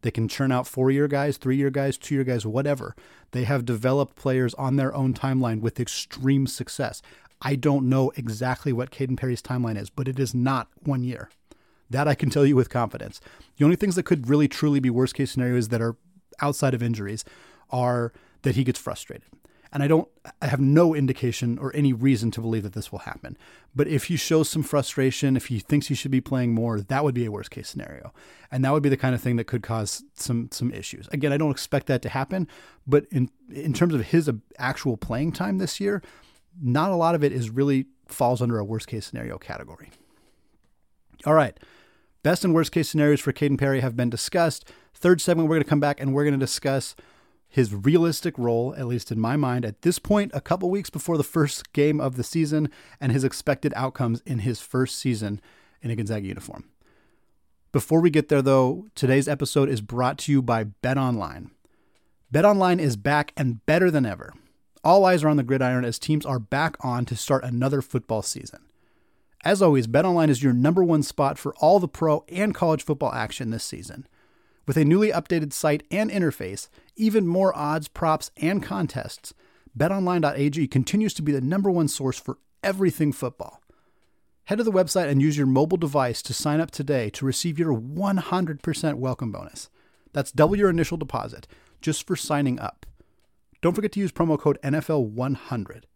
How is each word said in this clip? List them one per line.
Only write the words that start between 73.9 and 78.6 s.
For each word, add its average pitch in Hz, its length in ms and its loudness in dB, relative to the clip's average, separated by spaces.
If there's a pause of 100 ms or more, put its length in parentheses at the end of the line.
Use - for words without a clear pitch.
With 139 100 0
a 156 80 6
newly 196 280 6
updated 165 400 -2
site 151 400 0
and 214 180 -2
interface, 135 580 -4 (280)
even 220 320 2
more 185 280 2
odds, 151 300 -2
props, - 500 -2
and 175 240 0